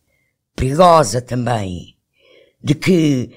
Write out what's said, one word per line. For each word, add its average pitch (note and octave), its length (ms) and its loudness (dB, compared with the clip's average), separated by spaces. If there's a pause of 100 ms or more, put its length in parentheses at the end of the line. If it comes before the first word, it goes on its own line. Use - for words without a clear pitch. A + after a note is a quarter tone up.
(540)
perigosa D3 680 2
também, A2+ 760 -6 (680)
de D3 140 -2
que D3+ 600 0